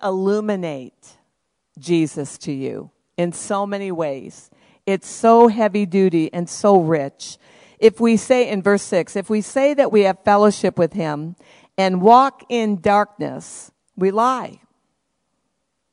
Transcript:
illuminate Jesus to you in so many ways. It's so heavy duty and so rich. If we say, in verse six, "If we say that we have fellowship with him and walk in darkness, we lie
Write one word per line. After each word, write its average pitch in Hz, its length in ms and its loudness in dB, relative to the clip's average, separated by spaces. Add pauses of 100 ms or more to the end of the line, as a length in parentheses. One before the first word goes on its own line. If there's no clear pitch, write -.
illuminate 190 1120 -4 (640)
Jesus 156 600 -2
to - 120 -10
you 131 400 -10 (240)
in 175 160 -2
so 202 340 -6
many 196 260 -8
ways. 151 580 -8 (360)
It's 196 220 -4
so 233 400 4
heavy 208 380 0
duty 170 480 2
and 175 160 -6
so 202 280 2
rich. 156 600 -2 (400)
If 220 220 4
we 233 160 4
say, 247 320 0
in 196 140 -4
verse 202 220 0
six, - 340 -4
"If 190 120 -8
we 214 120 -2
say 277 320 -2
that 269 180 0
we 208 120 4
have 190 200 -2
fellowship 202 540 2
with 165 160 0
him 160 420 -6 (420)
and 185 240 0
walk 254 460 4
in 220 320 -2
darkness, 175 920 -4 (260)
we 190 120 0
lie 233 520 -4 (1300)